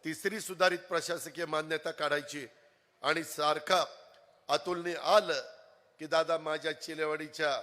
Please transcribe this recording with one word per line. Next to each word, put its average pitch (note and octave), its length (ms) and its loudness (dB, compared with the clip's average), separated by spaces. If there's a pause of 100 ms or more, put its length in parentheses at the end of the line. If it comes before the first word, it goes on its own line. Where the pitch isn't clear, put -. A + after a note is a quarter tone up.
तिसरी F#3+ 340 -4
सुधारित F3+ 400 2
प्रशासकीय E3+ 680 -4
मान्यता D#3 460 -2
काढायची D3 560 -2 (560)
आणि D#3 200 2
सारखा D3+ 600 2 (640)
अतुलने E3+ 460 0
आलं D#3+ 480 4 (580)
की, D#3 60 -10
"दादा, D#3+ 320 4
माझ्या D#3 440 -2
चिलेवाडीच्या D3+ 800 -2